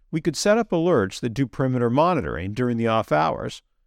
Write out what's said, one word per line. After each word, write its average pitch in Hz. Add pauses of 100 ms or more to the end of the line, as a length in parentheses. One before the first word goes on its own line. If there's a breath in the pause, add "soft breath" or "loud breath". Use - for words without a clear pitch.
(100)
we 160
could 156
set 208
up 220
alerts 160
that 120
do 135
perimeter 127
monitoring 110
during 120
the 113
off 113
hours. 131 (240)